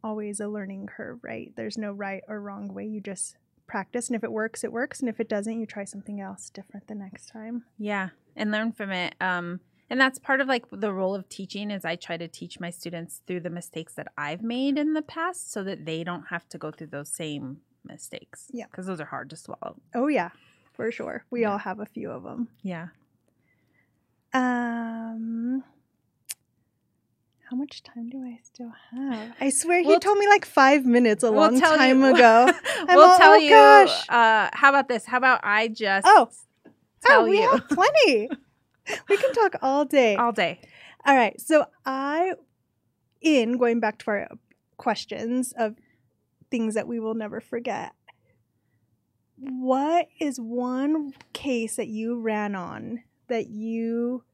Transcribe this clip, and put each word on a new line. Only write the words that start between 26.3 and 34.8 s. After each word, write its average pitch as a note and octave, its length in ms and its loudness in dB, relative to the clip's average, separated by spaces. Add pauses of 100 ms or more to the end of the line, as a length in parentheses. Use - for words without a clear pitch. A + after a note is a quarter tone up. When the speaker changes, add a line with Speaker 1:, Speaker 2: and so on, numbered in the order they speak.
Speaker 1:
how B3 80 -12
much C#4 260 -12
time A#3 280 -16
do C4 120 -14
I A#3+ 200 -16
still A#3 300 -20 (180)
have? A#3 500 -10
I C#4 100 -2
swear F4 300 0
he E4 60 0
Speaker 2:
We'll E4+ 140 6
Speaker 1:
told G4+ 180 2
me, G4+ 100 2
like, G#4 160 6
five C4+ 400 4
minutes A#3 380 4
a A#3 100 2
Speaker 2:
we'll C#4 100 4 (100)
Speaker 1:
long B3+ 80 2
Speaker 2:
tell D#4+ 120 4
you. D#4 60 4
Speaker 1:
time C4 260 6
Speaker 2:
<laughs> C4 100 6
Speaker 1:
ago. A#3+ 360 8 (300)
I'm D#4+ 80 -4
Speaker 2:
We'll E4 200 12
Speaker 1:
all, F4+ 100 10
Speaker 2:
tell E4+ 140 10
Speaker 1:
"Oh, G#4 40 10
Speaker 2:
you, - 140 6
Speaker 1:
gosh." C#4+ 600 10
Speaker 2:
uh, A3 420 4
how - 180 6
about C#4 180 2